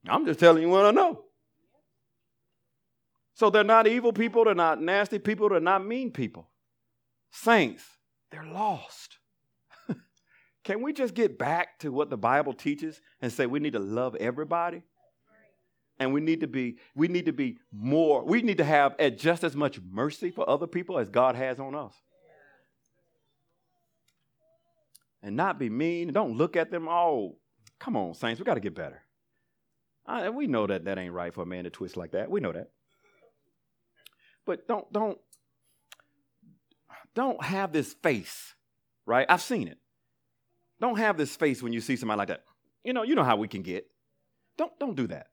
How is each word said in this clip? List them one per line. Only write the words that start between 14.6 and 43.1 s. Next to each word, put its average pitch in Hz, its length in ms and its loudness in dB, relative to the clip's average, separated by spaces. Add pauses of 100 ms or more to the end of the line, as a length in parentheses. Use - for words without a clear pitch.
And 131 120 0
we 147 80 0
need 160 200 0
to 156 60 -2
be, 123 320 -6 (160)
we 156 140 2
need 175 180 -2
to 160 60 0
be 127 260 -4 (120)
more, 139 540 2
we 214 160 2
need 220 180 0
to 170 60 4
have 143 340 4
a-, 143 120 4
just 165 340 0
as 156 100 -4
much 143 260 -4
mercy 120 500 -4
for - 180 -4
other 143 180 0
people 175 320 -6
as 110 100 -2
God 120 280 4
has 127 240 -4
on 135 140 -10
us. 143 200 -12 (3250)
And 101 140 -8
not 170 220 -2
be 131 100 -4
mean. 165 440 -4
Don't 143 240 -2
look 156 200 0
at 160 140 -2
them 170 160 -6
all. 160 540 -2 (400)
Come 233 160 -6
on, 90 180 -4
saints, 117 260 -6
we 196 40 -10
gotta 190 160 -2
get 98 140 -8
better. 78 280 -12 (1040)
I, 208 240 -4
we 269 160 -6
know 117 200 0
that 95 200 -4
that 95 120 -4
ain't 90 140 -10
right 87 220 -8
for 95 80 -8
a 85 40 -6
man 90 180 -10
to 87 60 -8
twist - 260 -12
like 85 160 -12
that. 104 180 -6
We 196 100 -4
know 95 120 -6
that. 85 180 -12 (1800)
But 170 200 -6
don't, 220 260 -4
don't, 208 260 -2 (2000)
don't 254 300 -2
have 190 260 -2
this 151 220 -2
face, - 600 -4 (500)
right? 123 240 2
I've 180 140 6
seen 160 260 -4
it. 76 80 -16 (1040)
Don't 233 160 0
have 208 220 2
this 147 180 -2
face 139 260 0
when 117 120 -4
you 113 80 -4
see 131 140 -2
somebody 110 200 -2
like 101 120 -2
that. 87 160 -8 (380)
You 247 120 -6
know, 240 80 -2
you 247 120 0